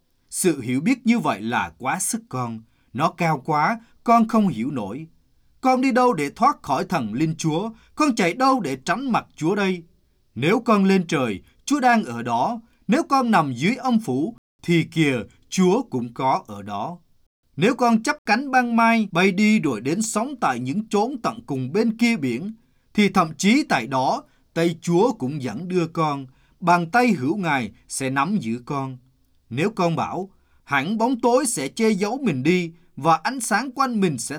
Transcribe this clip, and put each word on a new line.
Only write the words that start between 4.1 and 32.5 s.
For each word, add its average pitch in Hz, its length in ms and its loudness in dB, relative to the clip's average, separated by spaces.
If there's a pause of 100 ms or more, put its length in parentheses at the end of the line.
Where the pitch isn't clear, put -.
không 214 200 2
hiểu 120 220 -4
nổi. 127 360 -8 (540)
Con 254 200 2
đi 269 120 0
đâu 247 200 4
để 147 180 -2
thoát 269 320 2
khỏi 151 220 -2
thần 123 300 -4
linh 160 240 0
Chúa? 170 320 -2 (240)
Con 302 200 2
chạy 180 200 0
đâu 262 260 2
để 135 160 -4
tránh 220 360 -2
mặt 156 140 0 (100)
Chúa 165 180 0
đây? 190 280 0 (520)
Nếu 170 260 2
con 208 240 4
lên 190 220 4
trời, 151 360 -2 (220)
Chúa 294 160 -2
đang 233 240 4
ở 117 180 -8
đó. 175 380 -2 (280)
Nếu 285 140 2
con 269 280 0
nằm 156 240 2
dưới 165 220 0
âm 240 240 0
phủ, 143 360 -4 (260)
thì 165 220 2
kìa, 151 340 0 (300)
Chúa 190 340 2
cũng 120 320 -6
có 139 320 0
ở 101 160 -14
đó. 107 360 -8 (580)
Nếu 214 180 2
con 233 280 2
chắp 294 140 -2 (100)
cánh 262 240 0
ban 247 260 2
mai, 226 360 4
bay 180 200 2
đi 214 280 4
rồi 131 200 -2
đến 160 220 -2
sống 240 380 -4
tại 127 200 -2
những 151 280 -4
chốn 233 340 0
tận 117 240 -6
cùng 131 260 -6
bên 220 240 0
kia 233 200 2
biển, 139 380 -4 (400)
thì 208 140 4
thậm 170 280 0
chí 254 320 2
tại 127 180 0
đó, 139 380 -2 (300)
tay 165 260 0
Chúa 180 320 2
cũng 135 300 -6
dẫn 127 260 -8
đưa 175 180 0
con, 151 400 -4 (340)
bàn 175 300 2
tay 247 180 4
hữu 160 280 0
Ngài 143 360 -2 (160)
sẽ 135 220 -6
nắm 143 300 0
giữ 117 240 -6
con. 135 340 -6 (520)
Nếu 131 200 -2
con 170 260 0
bảo, 131 340 -6 (340)
hẳn 147 340 -2
bóng 233 220 0
tối 254 260 2
sẽ 139 220 -4
che 220 220 2
giấu 208 320 -2
mình 147 200 0
đi, 170 300 0 (240)